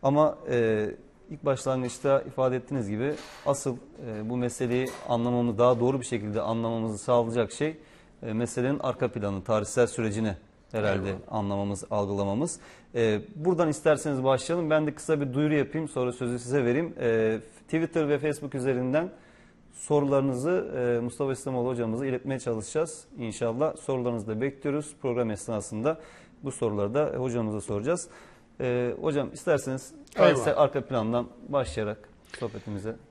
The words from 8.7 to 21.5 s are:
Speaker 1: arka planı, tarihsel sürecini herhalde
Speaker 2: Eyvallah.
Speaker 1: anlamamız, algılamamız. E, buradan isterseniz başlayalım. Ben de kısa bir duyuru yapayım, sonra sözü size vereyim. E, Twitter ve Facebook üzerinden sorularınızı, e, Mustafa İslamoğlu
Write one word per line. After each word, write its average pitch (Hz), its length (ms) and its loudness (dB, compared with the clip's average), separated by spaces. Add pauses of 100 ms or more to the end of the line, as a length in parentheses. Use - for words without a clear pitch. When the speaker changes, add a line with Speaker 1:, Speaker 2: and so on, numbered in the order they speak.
Speaker 1:
arka 127 340 -2
planı, 101 320 -4
tarihsel 110 420 2
sürecini 110 480 -2 (380)
herhalde 98 360 0
Speaker 2:
Eyvallah. 92 200 -6
Speaker 1:
anlamamız, 101 600 -2
algılamamız. 101 720 -2 (340)
E, 110 260 4 (160)
buradan 165 320 2
isterseniz 147 560 2
başlayalım. 151 460 2
Ben 156 160 4
de 147 80 -4
kısa 151 260 0
bir 131 140 -2
duyuru 151 200 2
yapayım, 151 340 0
sonra 127 240 0
sözü 123 260 -2
size 123 260 0
vereyim. 139 360 2
E, 113 380 2 (260)
Twitter 160 440 0
ve 143 100 2
Facebook 143 360 -4
üzerinden 131 560 0 (640)
sorularınızı, 139 1040 2
e, 120 280 2
Mustafa 135 280 -2
İslamoğlu 127 360 -2